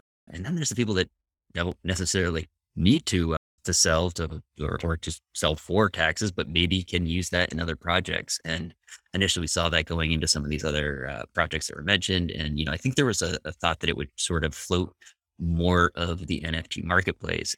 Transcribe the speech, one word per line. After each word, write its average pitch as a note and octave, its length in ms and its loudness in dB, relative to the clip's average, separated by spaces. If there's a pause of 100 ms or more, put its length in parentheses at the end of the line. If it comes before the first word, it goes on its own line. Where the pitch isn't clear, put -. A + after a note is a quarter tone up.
(320)
And F2 120 -8
then D3+ 120 -4
there's D#3 140 -2
the A2 60 -4
people G#2+ 200 0
that F#2 160 0 (420)
don't F2 300 -2
necessarily F2 640 0 (280)
need G#2+ 300 4
to, E2 300 2
uh, - 20 0 (280)
to F#2 100 0
sell E2+ 360 4
to, D#2+ 300 -6 (180)
or, - 240 -2
or E2 140 0
to - 240 -6 (140)
sell D#2 200 2
for F#2+ 360 2
taxes, E2 400 0
but D#2+ 180 -4
maybe F2 320 2
can F2 240 -2
use E2+ 240 -2
that F2 240 0
in D#2 60 -2
other E2+ 160 -4
projects. - 680 -2
And E2 300 -6 (400)
initially F#2 300 2
we D#2+ 40 -2
saw E2+ 220 0
that D#2+ 160 2
going E2 260 0
into D#2+ 160 0
some D2+ 160 2
of D2 60 -4
these D2+ 160 -2
other, D2 420 -2
uh, C2+ 160 -8 (120)
projects D#2+ 320 -2
that - 80 -12
were D2 80 -10
mentioned. F#2 480 2
And, D2+ 260 -4
you D#2 80 0
know, C#2+ 60 -2
I D#2+ 60 -2
think C3 180 -4
there C#3+ 100 4
was A2 160 0
a, F2 240 0
a D#2 60 -8
thought E2 300 0
that E2 100 0
it C2 60 -2
would C#2 180 -6
sort E2 280 0
of D#2 120 -2
float - 400 0 (460)
more E2+ 540 4
of E2+ 320 -4
the E2+ 160 -2
N E2 100 -4
F E2 140 -4
T - 140 -8
marketplace. F2 760 -2